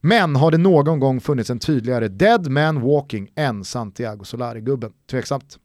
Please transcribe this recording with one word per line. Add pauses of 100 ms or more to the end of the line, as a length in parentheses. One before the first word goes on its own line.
Men
har
det
någon
gång
funnits
en
tydligare
dead
man
walking
än
Santiago
Solari-gubben? (200)
Tveksamt.